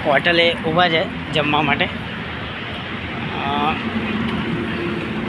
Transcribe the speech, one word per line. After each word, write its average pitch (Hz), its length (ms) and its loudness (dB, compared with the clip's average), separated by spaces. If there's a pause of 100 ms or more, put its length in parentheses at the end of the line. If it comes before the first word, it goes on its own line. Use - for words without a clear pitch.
હોટલે 170 480 4
ઊભા 165 360 2
છે - 440 0
જમવા 147 280 2
માટે. 147 240 2
અ, - 1900 -4 (1500)